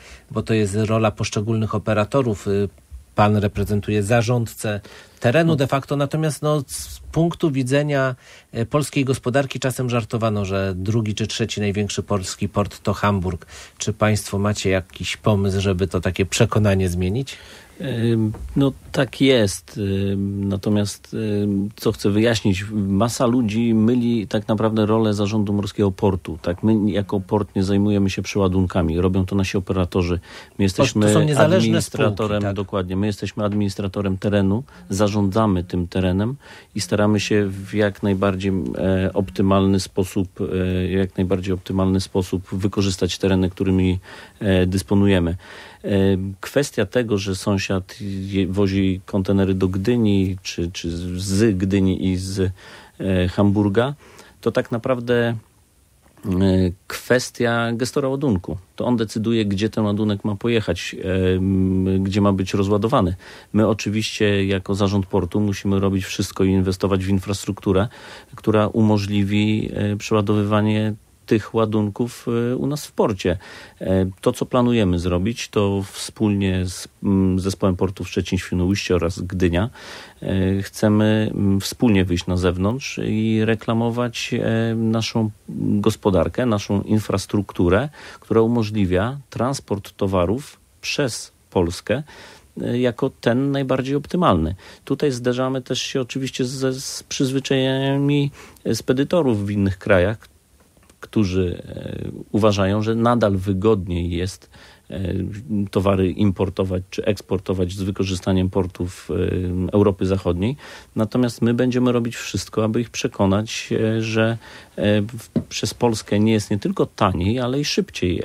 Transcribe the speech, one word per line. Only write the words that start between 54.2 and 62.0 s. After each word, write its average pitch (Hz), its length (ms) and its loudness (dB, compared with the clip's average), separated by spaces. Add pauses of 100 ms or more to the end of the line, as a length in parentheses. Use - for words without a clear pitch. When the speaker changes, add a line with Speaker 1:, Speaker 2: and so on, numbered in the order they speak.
Speaker 2:
to 113 120 -2
tak 123 200 -2
naprawdę, 123 420 -2 (100)
e, 113 120 0 (1500)
kwestia 117 840 -2
gestora 127 360 -4
ładunku. 123 500 -2 (180)
To 104 80 -4
on 120 120 2
decyduje, 113 480 0
gdzie 101 240 0
ten 110 160 -2
ładunek 104 400 0
ma 107 120 -2
pojechać, 107 680 -2
e, 92 320 2
m, 95 640 2